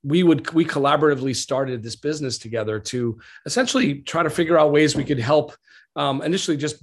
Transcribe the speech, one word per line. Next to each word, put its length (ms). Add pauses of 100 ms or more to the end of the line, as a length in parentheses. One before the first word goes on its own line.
we 200
would, 300
we 100
collaboratively 720
started 480
this 140
business 400
together 420
to 400 (260)
essentially 580
try 200
to 60
figure 280
out 140
ways 240
we 80
could 160
help, 340 (440)
um, 240
initially 340
just 280